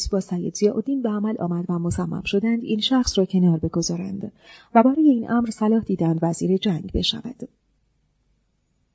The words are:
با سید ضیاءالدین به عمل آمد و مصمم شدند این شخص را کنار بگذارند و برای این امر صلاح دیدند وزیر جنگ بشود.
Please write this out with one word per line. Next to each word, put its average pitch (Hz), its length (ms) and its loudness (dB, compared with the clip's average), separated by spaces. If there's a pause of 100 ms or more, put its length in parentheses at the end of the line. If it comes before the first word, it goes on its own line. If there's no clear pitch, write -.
(100)
با 196 80 0
سید 180 360 -4
ضیاءالدین 226 460 0
به 233 80 -2
عمل 208 300 -2
آمد 175 300 -2
و 175 100 0
مصمم 170 460 -4
شدند 226 380 0
این 214 160 -2
شخص 247 380 2
را 190 80 4
کنار 180 340 4
بگذارند 175 720 -4 (440)
و 226 80 8
برای 294 260 6
این 233 220 2
امر 233 180 0
صلاح 220 340 0
دیدند 165 380 0
وزیر 175 360 0
جنگ 185 360 -2
بشود. - 560 -6 (1500)